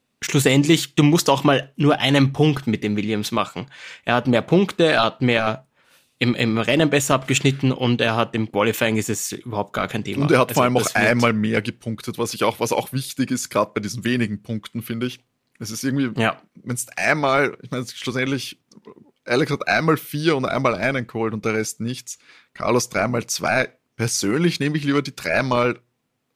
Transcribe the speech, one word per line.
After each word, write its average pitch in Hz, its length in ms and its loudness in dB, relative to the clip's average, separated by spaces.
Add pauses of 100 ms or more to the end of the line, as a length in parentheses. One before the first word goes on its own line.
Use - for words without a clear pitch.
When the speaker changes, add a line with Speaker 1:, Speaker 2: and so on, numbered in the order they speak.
(220)
Speaker 1:
schlussendlich, 143 720 2
du 156 80 4
musst 156 260 4
auch 135 140 2
mal 143 340 2
nur 143 220 4
einen 139 340 4
Punkt 147 340 2
mit 104 160 -2
dem 104 120 0
Williams 104 360 -2
machen. 98 360 -4 (380)
Er 120 100 2
hat 123 120 0
mehr 120 140 4
Punkte, 180 440 2
er 135 180 4
hat 110 180 -2
mehr 113 440 0 (540)
im, 120 160 2
im 113 240 0
Rennen 143 320 2
besser 143 240 2
abgeschnitten 135 560 0
und 120 300 0
er 113 140 0
hat 117 200 0
im 110 160 -2
Qualifying 110 460 0
ist 107 120 -2
es - 220 -6
überhaupt 107 420 -8
gar 101 140 -4
kein 107 160 -6
Thema. 101 220 -4
Speaker 2:
Und 143 60 4
er 127 80 6
hat 123 100 2
Speaker 1:
Also 123 100 0
Speaker 2:
vor 127 60 4
allem 123 120 2
auch 110 60 2
Speaker 1:
das - 100 -4
wird 104 120 2
Speaker 2:
einmal 117 280 4
mehr 110 300 0
gepunktet, 113 560 -8
was 117 160 -4
ich 104 80 -2
auch, 113 160 0
was 117 120 -2
auch - 220 -4
wichtig 131 380 -4
ist, - 180 -6
gerade - 240 0
bei 113 80 -4
diesen 104 220 -8
wenigen 113 400 -2
Punkten, 113 400 -8
finde 117 240 -6
ich. - 120 -10 (380)
Es 107 140 -12
ist 113 120 -10
irgendwie, 131 380 -2
Speaker 1:
Ja. 110 180 0 (160)
Speaker 2:
wenn's - 400 -8
einmal, 139 680 0
ich - 80 -14
meine, 127 160 -8
schlussendlich, 127 720 -6 (680)
Alex 135 260 2
hat - 160 -4
einmal 143 300 2
vier 151 400 -2
und 127 80 -2
einmal 123 300 0
einen 120 320 -2
geholt 113 260 -4
und 107 120 -8
der 110 100 0
Rest 110 240 -4
nichts. 123 400 -8 (340)
Carlos 120 360 0
dreimal 113 360 -2
zwei. 98 440 -2 (260)
Persönlich 117 640 0
nehme 147 180 -2
ich 143 60 -4
lieber 143 200 2
die 135 120 -8
dreimal, 120 640 0 (560)